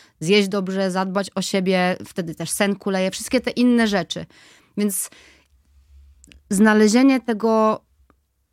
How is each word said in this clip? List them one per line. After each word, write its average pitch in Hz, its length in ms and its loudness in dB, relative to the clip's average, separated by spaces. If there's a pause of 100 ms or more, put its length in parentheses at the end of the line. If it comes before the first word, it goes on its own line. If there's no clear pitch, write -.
(200)
zjeść 196 280 2
dobrze, 190 440 -4
zadbać 190 440 -4
o 196 60 -4
siebie, 185 640 0
wtedy 165 300 -10
też 165 140 -10
sen 202 260 0
kuleje, 190 360 -4
wszystkie - 300 -4
te - 100 -6
inne 240 360 2
rzeczy. 175 380 -4 (520)
Więc - 320 -4 (1400)
znalezienie 214 720 4
tego, 220 600 0 (720)